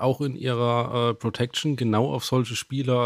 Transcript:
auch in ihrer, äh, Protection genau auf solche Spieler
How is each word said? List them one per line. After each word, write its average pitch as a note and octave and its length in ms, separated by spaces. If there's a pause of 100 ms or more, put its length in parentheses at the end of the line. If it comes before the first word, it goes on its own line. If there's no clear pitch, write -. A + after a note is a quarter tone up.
auch C3 200
in C#3 140
ihrer, A#2+ 760
äh, A2+ 40
Protection B2 600
genau A#2 360
auf C3 120
solche A#2+ 320
Spieler B2+ 500